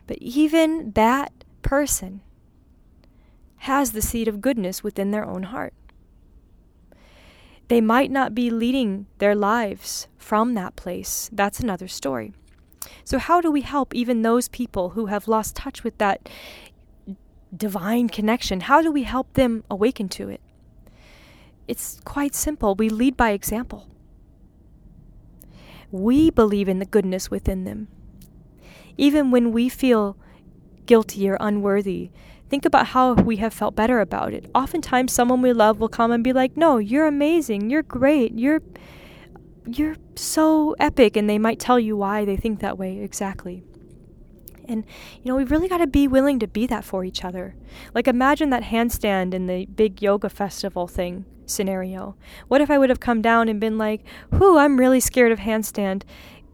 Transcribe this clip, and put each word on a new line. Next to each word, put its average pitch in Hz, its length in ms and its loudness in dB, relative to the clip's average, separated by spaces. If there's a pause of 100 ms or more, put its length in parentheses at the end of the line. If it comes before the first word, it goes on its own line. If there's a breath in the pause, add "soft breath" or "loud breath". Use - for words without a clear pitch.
But - 140 -10
even 311 720 0
that 240 540 0 (160)
person 202 580 -2 (1400 soft breath)
has 269 340 -2
the 214 80 -6
seed 226 260 -4
of 208 140 -4
goodness 214 420 -2
within 202 280 -4
their 214 140 -4
own 185 180 -8
heart. - 300 -10 (2000 soft breath)
They 233 120 4
might 220 300 2
not 262 240 -2
be 240 140 -2
leading 233 560 -2 (140)
their 202 160 2
lives 202 720 -2 (100)
from 226 380 0
that 185 200 -6
place. - 560 -10
That's 202 280 -2
another 190 280 -6
story. 123 460 -8 (720 loud breath)
So 262 120 -2
how 330 240 2
do 330 100 0
we 285 100 0
help 262 340 -4
even 240 280 -2
those 233 260 0
people 196 400 -6
who 214 160 -6
have 202 220 -6
lost 220 280 -2
touch - 280 -12
with 226 160 -8
that 202 280 -2 (1300 loud breath)
divine 208 540 -2
connection? 214 520 -2
How 277 200 4
do 320 100 0
we 285 120 -2
help 233 300 -6
them 233 360 2
awaken 202 400 -2
to 196 200 -12
it? - 120 -16 (1300 soft breath)
It's - 380 -10
quite 285 280 -4
simple. 262 400 -2
We 220 160 0
lead 240 260 0
by 233 160 2
example. 208 560 -6 (2000 loud breath)
We 254 400 4
believe 208 360 2
in 185 120 0
the 196 60 -6
goodness 185 440 0
within 190 360 -4
them. 214 220 -10 (1080 loud breath)
Even 285 320 4
when 240 220 4
we 233 180 2
feel 214 480 0 (720 soft breath)
guilty 214 420 4
or 190 100 0
unworthy, 196 720 -2 (380 soft breath)
think 277 160 0
about 262 220 4
how 254 260 2
we 220 240 2
have 220 160 -4
felt - 220 -4
better 233 240 2
about - 340 -4
it. - 200 -12
Oftentimes, 262 600 0
someone 247 280 2
we 254 120 4
love 214 260 4
will 220 100 -2
come 233 220 0
and 233 120 0
be 254 100 2
like, 262 240 0
"No, 311 200 4
you're 240 300 2
amazing. 285 640 0
You're 294 140 0
great. 262 500 2
You're, 269 280 0 (1040 loud breath)
you're 302 300 -4 (200)
so 311 640 2
epic." 277 360 4
And 208 140 0
they 208 100 0
might 220 200 0
tell 247 200 2
you 214 160 -2
why 202 300 -2
they 196 120 -2
think 220 220 -4
that 196 180 -6
way 190 220 -8
exactly. 190 640 -10 (1040)
And, 226 180 -6 (300 loud breath)
you 247 160 -8
know, 254 40 0
we've 262 140 0
really 320 180 2
gotta 349 200 2
be 285 200 4
willing 262 320 4
to 214 80 -2
be 214 200 -2
that 214 160 -4
for 185 200 -6
each 185 200 -10
other. 185 320 -10 (400 loud breath)
Like, 240 120 0
imagine 269 440 2
that 240 120 -2
handstand 202 720 -2
in 185 140 -4
the 185 180 -4
big 214 360 0
yoga 202 280 0
festival 190 580 -6
thing 180 380 -6 (220)
scenario. 190 680 -6 (320 loud breath)
What 269 140 4
if 285 80 0
I 294 80 4
would 262 140 6
have - 80 -2
come 233 220 0
down 226 260 4
and 214 120 -2
been 220 180 -2
like, 214 260 -2 (280 loud breath)
"Whew, 370 260 8
I'm 285 200 6
really 254 220 6
scared 240 320 4
of 220 80 0
handstand. 208 640 -4 (500 loud breath)